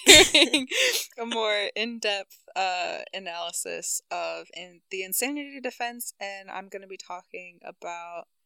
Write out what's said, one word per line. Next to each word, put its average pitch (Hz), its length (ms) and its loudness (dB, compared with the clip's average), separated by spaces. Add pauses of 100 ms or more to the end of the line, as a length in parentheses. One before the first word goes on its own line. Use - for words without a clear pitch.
<laughs> 320 260 12
doing 294 360 4 (500)
a 233 80 -6
more 214 500 0
in-depth, 214 600 -4 (180)
uh, 180 440 -2 (120)
analysis 170 880 -6 (100)
of 165 440 -6
in-, 175 260 -18 (100)
the 190 120 -6
insanity 277 580 -6
defense, 240 580 -8
and 196 320 -12
I'm 190 180 -12
gonna 196 180 -14
be 190 100 -16
talking 180 680 -16
about 170 640 -12 (180)